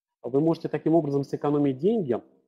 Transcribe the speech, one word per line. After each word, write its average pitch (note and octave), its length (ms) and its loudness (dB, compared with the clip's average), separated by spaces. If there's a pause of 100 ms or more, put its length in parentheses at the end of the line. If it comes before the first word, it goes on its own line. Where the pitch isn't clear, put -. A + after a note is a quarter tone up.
(220)
Вы B2 180 0
можете D#3+ 300 0
таким D#3+ 240 0
образом C#3+ 280 0
сэкономить C#3+ 560 -2
деньги, D#3+ 440 0 (260)